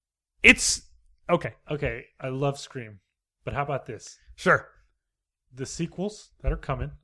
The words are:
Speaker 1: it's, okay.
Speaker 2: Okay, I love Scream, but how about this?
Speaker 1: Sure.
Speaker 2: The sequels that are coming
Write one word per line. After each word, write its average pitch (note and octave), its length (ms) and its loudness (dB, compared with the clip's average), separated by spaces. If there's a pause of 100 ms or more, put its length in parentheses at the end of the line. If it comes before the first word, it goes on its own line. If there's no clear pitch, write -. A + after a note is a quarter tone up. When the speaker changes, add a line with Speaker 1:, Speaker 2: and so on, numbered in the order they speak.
(440)
Speaker 1:
it's, - 400 6 (440)
okay. E3 280 0 (140)
Speaker 2:
Okay, C#3 360 -4 (160)
I C3+ 80 -6
love C#3 300 -2
Scream, G#2+ 400 -14 (440)
but - 120 -6
how C3+ 80 -2
about C3 240 -4
this? - 320 -14 (160)
Speaker 1:
Sure. - 320 4 (840)
Speaker 2:
The B2 140 -8
sequels - 640 -6 (140)
that C3+ 80 2
are E3 60 -2
coming C3+ 340 -6 (120)